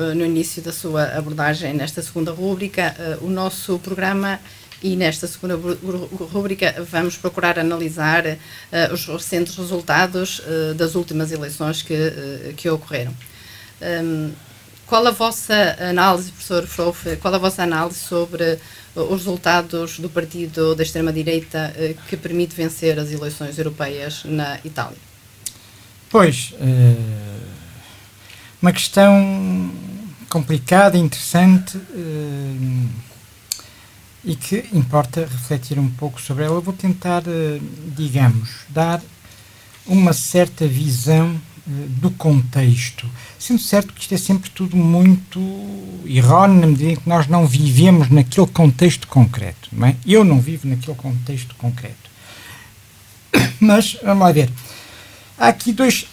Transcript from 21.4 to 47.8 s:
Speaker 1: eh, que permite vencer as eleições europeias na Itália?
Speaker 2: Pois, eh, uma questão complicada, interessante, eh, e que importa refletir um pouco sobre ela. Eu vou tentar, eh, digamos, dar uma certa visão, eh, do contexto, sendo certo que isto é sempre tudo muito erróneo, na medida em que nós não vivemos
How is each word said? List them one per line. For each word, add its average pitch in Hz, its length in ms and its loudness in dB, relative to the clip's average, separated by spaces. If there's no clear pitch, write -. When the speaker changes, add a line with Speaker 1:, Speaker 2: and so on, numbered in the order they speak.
Speaker 1:
eh, 160 200 -6
que 185 80 -8
permite 170 380 -4
vencer 160 420 -2
as 151 140 -6
eleições 151 480 -10
europeias 147 680 -8
na 147 400 -4
Itália? - 480 -12
Speaker 2:
Pois, 170 480 2
eh, 127 340 6
uma 175 100 6
questão 190 1000 2
complicada, 170 680 4
interessante, 180 800 4
eh, 139 1120 -6
e 165 120 -6
que 214 360 -6
importa 147 500 0
refletir 139 580 -6
um 135 100 2
pouco 127 320 -10
sobre 143 220 -4
ela. 156 100 -2
Eu 175 80 -2
vou 185 120 -6
tentar, 180 520 -2
eh, 160 340 -4
digamos, 123 520 2
dar 165 320 0
uma 185 260 6
certa 175 540 0
visão, 147 680 2
eh, 147 40 -8
do 135 240 0
contexto, 131 1000 2
sendo 240 200 0
certo 202 320 0
que - 100 -18
isto - 120 -8
é 175 40 2
sempre 190 340 -2
tudo 185 260 -2
muito 180 640 6
erróneo, 165 560 6
na 165 60 6
medida 151 240 4
em 160 40 0
que - 140 -4
nós 165 160 4
não 165 220 4
vivemos 143 640 6